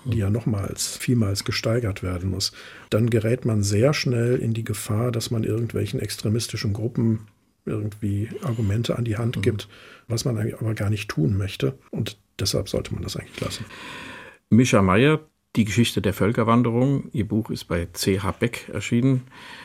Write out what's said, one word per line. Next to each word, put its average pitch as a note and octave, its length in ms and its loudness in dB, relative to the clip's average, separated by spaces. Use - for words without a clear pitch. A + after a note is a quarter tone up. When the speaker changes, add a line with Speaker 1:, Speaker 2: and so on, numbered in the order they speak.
Speaker 1:
die A#2 120 0
ja G2 120 2
nochmals, G#2 680 -2
vielmals G#2+ 480 2
gesteigert A2+ 580 -2
werden F2+ 280 -2
muss? F#2 200 -2
Dann A2+ 180 2
gerät A2+ 360 2
man A2 180 2
sehr G#2+ 320 4
schnell A#2+ 440 2
in A#2 140 0
die A2+ 120 -4
Gefahr, A2 480 -2
dass A#2 180 -4
man A2+ 140 0
irgendwelchen A2 560 -2
extremistischen A2 720 -2
Gruppen A2 560 0
irgendwie G#2 640 -2
Argumente A2+ 560 0
an A#2+ 60 -2
die A2 120 -2
Hand A#2 200 -2
Speaker 2:
Mhm. G#2+ 60 -2
Speaker 1:
gibt, G#2+ 260 0
was A2+ 160 -2
man A#2+ 140 0
eigentlich G#2+ 200 -4
aber A2 160 -2
gar G2+ 160 0
nicht G#2+ 180 -2
tun C#3+ 280 2
möchte. G2+ 380 -2
Und - 280 -6
deshalb G#2 280 0
sollte - 260 -4
man F#2+ 100 -6
das - 120 -8
eigentlich - 240 -10
lassen. - 240 -6
Speaker 2:
Mischa A#2 320 6
Meyer, A#2+ 380 6
Die A2+ 80 4
Geschichte G#2 380 2
der F#2+ 120 2
Völkerwanderung. A#2+ 960 2
Ihr G#2+ 160 -2
Buch A2 220 0
ist - 180 -6
bei E2+ 240 0
C F#2+ 280 0
H F#2+ 120 -2
Beck - 400 -4
erschienen. B2+ 500 2